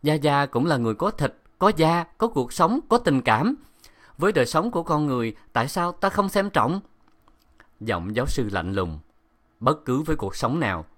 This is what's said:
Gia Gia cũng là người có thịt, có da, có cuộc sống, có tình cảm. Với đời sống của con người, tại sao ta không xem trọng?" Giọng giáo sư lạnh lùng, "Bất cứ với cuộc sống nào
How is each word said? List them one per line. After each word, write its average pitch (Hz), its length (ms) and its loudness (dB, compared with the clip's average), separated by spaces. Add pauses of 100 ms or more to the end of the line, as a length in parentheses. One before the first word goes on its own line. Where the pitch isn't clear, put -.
Gia 151 100 2
Gia 143 320 2
cũng 135 200 -2
là 156 120 2
người 113 180 0
có 196 160 -2
thịt, - 240 -4 (240)
có 196 180 4
da, 165 260 2 (140)
có 226 100 0
cuộc 127 260 -4
sống, 196 260 2 (100)
có 233 80 4
tình 143 240 2
cảm. 139 340 2 (640)
Với 180 140 2
đời 143 140 4
sống 165 260 -2
của 170 120 -2
con 151 220 0
người, 120 300 -2 (180)
tại 120 140 0
sao 175 240 -2
ta 190 180 -2
không 196 200 0
xem 202 200 0
trọng?" 156 320 0 (1000)
Giọng 104 360 -4
giáo 123 120 0
sư 113 240 -2
lạnh 92 220 -4
lùng, 87 260 -4 (600)
"Bất 139 260 0
cứ 127 160 0
với 156 140 0
cuộc 95 200 -6
sống 135 240 -2
nào 92 260 -2 (120)